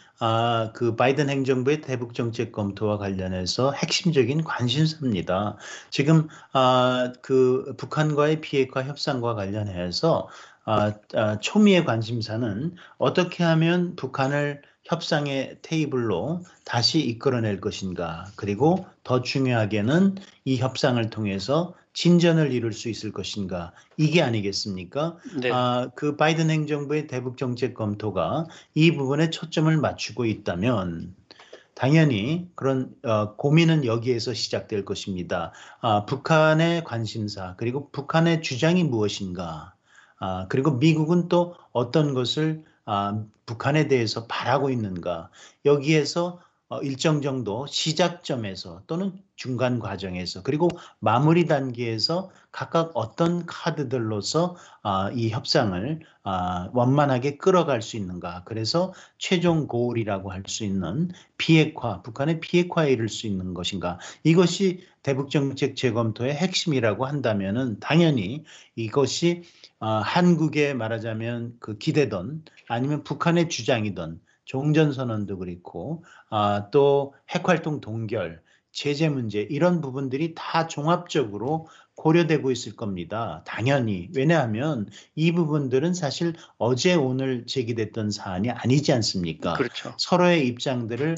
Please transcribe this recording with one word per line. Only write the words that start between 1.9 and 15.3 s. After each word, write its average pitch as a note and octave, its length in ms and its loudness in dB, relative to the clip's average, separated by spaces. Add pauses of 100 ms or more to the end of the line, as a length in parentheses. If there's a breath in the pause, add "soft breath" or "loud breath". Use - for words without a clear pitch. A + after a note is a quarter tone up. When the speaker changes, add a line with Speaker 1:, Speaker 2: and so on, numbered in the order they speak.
Speaker 1:
정책 A#2 400 -4
검토와 G#2 440 -2
관련해서 F#2 760 -2
핵심적인 D3 720 0
관심사입니다. A#2+ 1120 -2 (320 loud breath)
지금, D#3 400 4 (240 loud breath)
아, B2+ 580 4 (100)
그 C3 540 2
북한과의 D3+ 640 0
비핵화 C3 420 0
협상과 C3 540 -2
관련해서, G2+ 920 -2 (340 loud breath)
아, G#2+ 300 2 (200)
아, G#2+ 280 0
초미의 G3 420 6
관심사는 A2+ 920 -4 (220 loud breath)
어떻게 F3 460 0
하면 E3+ 540 2
북한을 C#3+ 640 -2 (220 soft breath)
협상의 D3 800 -2